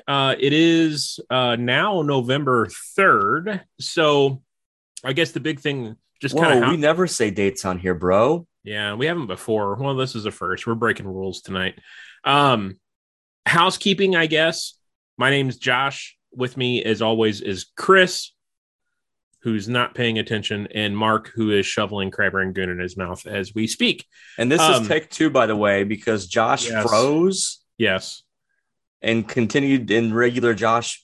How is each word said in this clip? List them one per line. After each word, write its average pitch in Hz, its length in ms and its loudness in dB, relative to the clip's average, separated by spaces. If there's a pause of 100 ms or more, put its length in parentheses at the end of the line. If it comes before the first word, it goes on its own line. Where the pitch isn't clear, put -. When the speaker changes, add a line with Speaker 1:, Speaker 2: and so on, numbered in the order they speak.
Speaker 1:
Uh, 135 320 0
it 139 140 2
is, 160 640 2 (120)
uh, 123 260 2
now 156 460 0
November 131 640 0 (260)
third. 165 640 2 (200)
So 143 600 2 (640)
I 131 120 -6
guess 165 180 0
the - 80 -6
big 151 180 -4
thing 127 380 -6 (260)
just 135 140 -4
kinda 156 180 4
Speaker 2:
Whoa, 120 80 6
Speaker 1:
how 131 80 4
Speaker 2:
we 170 60 0
never 160 320 2
say 104 240 0
dates 98 320 -2
on 92 120 -2
here, 90 180 -2
bro. 107 520 2 (160)
Speaker 1:
Yeah, 104 320 -6
we 127 120 -4
haven't 165 200 -4
before. 101 480 -2
Well, 135 220 -4
this 131 180 -4
is 107 120 -6
a 101 40 -2
first. 92 360 -6
We're 117 80 0
breaking 110 320 -2
rules 95 340 -8
tonight. 95 380 -6 (460)
Um, 131 540 2 (680)
housekeeping, 185 680 2
I 165 120 2
guess. 160 480 -2 (440)
My 127 120 2
name's 139 260 0
Josh. 131 600 -2 (160)
With 127 240 -6
me, 123 280 -2
as 110 180 0
always, 110 380 0
is 95 260 -6 (100)
Chris, 185 540 2 (1080)
who's 107 280 -4
not 123 280 0
paying 113 220 0
attention, 104 540 -4
and 104 240 -2
Mark, 110 380 0
who 110 160 0
is 101 160 2
shoveling 101 460 -4
crab 98 220 0
rangoon 95 340 -2
in 90 100 -6
his 90 180 -8
mouth 90 300 -10
as 98 260 -6
we 110 140 -2
speak. - 400 -4 (320)
Speaker 2:
And 123 140 2
this 160 80 4
Speaker 1:
Um, 147 220 4
Speaker 2:
is 104 60 -6
take 156 220 -2
two, 160 200 0
by 131 160 4
the 107 100 0
way, 101 260 4
because 104 460 -2
Josh 123 400 0
Speaker 1:
Yes. 110 180 -2
Speaker 2:
froze 147 720 2 (200)
Speaker 1:
Yes. 95 440 -2 (800)
Speaker 2:
and 113 240 0
continued 131 640 0
in 113 240 2
regular 120 400 2
Josh 113 500 -2